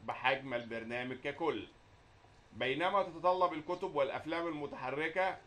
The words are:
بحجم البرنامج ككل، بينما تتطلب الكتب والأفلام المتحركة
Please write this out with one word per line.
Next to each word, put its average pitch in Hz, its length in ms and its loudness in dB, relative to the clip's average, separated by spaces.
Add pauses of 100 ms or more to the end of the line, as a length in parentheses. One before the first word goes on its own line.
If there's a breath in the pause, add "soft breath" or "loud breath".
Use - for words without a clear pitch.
بحجم 131 500 0
البرنامج 120 640 -4
ككل، 143 520 -2 (840)
بينما 156 500 2
تتطلب 175 500 4
الكتب 175 420 -4
والأفلام 156 520 0
المتحركة 151 1000 -2